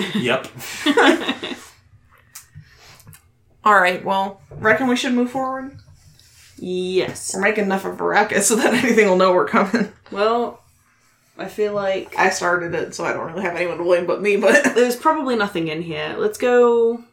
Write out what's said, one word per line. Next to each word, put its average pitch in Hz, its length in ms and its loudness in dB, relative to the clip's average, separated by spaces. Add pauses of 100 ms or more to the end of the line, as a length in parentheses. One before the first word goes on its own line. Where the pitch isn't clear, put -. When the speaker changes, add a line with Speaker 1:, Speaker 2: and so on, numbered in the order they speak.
(140)
Speaker 1:
Yep. - 340 -2 (380)
Speaker 2:
<laughs> 302 40 2 (2750)
Speaker 3:
All 208 160 6
right, 180 240 2
well, 196 380 -4 (100)
reckon 220 360 0
we 247 100 2
should 247 160 -2
move 247 180 0
forward? 262 460 -8 (800)
Speaker 2:
Yes. 185 760 -4
Speaker 3:
We're 190 80 -4
making 208 240 0
enough 190 200 -2
of 180 140 -10
a 175 40 -6
racket 196 400 0
so 226 120 2
that 233 180 2
<laughs> 240 100 0
anything 226 240 4
will 185 100 4
know 185 160 4
we're 175 140 2
coming. 208 440 0 (200)
Speaker 2:
Well, 226 500 -2 (760)
I 185 100 -10
feel 208 260 -4
like 196 440 -4
Speaker 3:
I 185 120 2
started 175 460 -2
it, - 180 -6
so 165 120 -6
I 131 80 -2
don't 117 140 -6
really 165 160 -8
have 175 120 -4
anyone 170 220 -4
to 175 60 -6
blame 175 220 2
but 170 160 -2
me, 202 160 2
but 240 260 4
<laughs> 254 120 0
Speaker 2:
there's 240 220 4
probably 302 380 0
nothing 196 340 -2
in 156 120 -6
here. 156 360 -8
Let's 214 200 -2
go 240 760 4